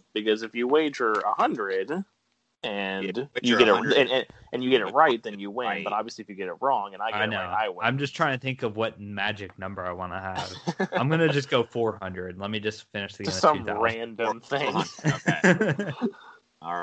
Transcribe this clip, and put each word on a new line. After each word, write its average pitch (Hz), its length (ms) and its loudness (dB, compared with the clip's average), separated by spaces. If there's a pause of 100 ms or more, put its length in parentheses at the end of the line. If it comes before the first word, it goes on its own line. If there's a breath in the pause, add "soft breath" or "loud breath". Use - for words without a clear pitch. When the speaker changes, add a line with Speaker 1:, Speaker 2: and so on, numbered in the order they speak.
(140)
Speaker 1:
Because 107 300 2
if 110 100 -10
you 120 140 0
wager 131 540 4
a 104 120 2
hundred 101 560 0 (760)
and 98 540 -2
Speaker 2:
Yeah, 127 60 -2 (180)
Speaker 1:
you 120 140 4
Speaker 2:
wager - 20 4
Speaker 1:
get 117 100 8
it, 104 40 8
Speaker 2:
a 95 40 10
hundred, 113 220 2
Speaker 1:
and, 135 120 6
and, 127 160 0 (280 loud breath)
and 127 100 -4
you 127 60 0
get 127 100 6
it 101 60 -2
Speaker 2:
but 98 80 -6
Speaker 1:
right, 135 280 6
then 104 160 -10
you 101 140 -10
win. 120 160 -6
Speaker 2:
right. 87 160 -4
Speaker 1:
But 101 80 -4
obviously, 110 300 -6
if - 80 -16
you 101 60 -12
get 95 120 -6
it 87 140 -6
wrong 113 320 0
and 95 100 -10
I 110 80 -4
get 107 100 -4
Speaker 3:
I 110 40 0
Speaker 1:
it 110 40 -2
Speaker 3:
know. 107 100 -4
Speaker 1:
right, 92 260 -2
I - 40 -2
win. 90 160 -6
Speaker 3:
I'm 127 120 2
just 139 180 -4
trying 143 220 0
to 127 40 -8
think 131 220 -4
of 107 140 -2
what 110 240 -2
magic 101 580 -6
number 95 260 -8
I 90 60 -4
wanna 90 300 -6
have. 95 720 -6
Speaker 1:
<laughs> - 20 -10
Speaker 3:
I'm 143 160 0
gonna 160 180 4
just 143 220 0
go 123 140 4
four 113 380 -2
hundred. 92 380 -8
Let 101 120 -4
me 107 100 -4
just 104 320 -6
finish 101 240 -6
the 104 80 -10
Speaker 1:
Just - 0 -
Speaker 3:
game 95 100 -2
of 92 60 -2
Speaker 1:
some 156 180 6
Speaker 3:
two 98 60 -6
thousand. 104 180 -2
Speaker 1:
random 113 560 -2
thing. 139 360 -2 (300)
Speaker 2:
Okay. 165 920 2
Speaker 3:
<laughs> - 640 -8
Speaker 2:
All 82 220 -6